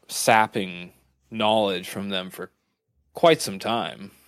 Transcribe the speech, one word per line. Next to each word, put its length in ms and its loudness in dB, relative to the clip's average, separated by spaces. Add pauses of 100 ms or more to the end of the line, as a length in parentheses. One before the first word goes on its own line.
sapping 840 0 (360)
knowledge 600 0
from 200 -8
them 200 -6
for 220 -14 (640)
quite 280 4
some 180 -6
time. 520 -6 (160)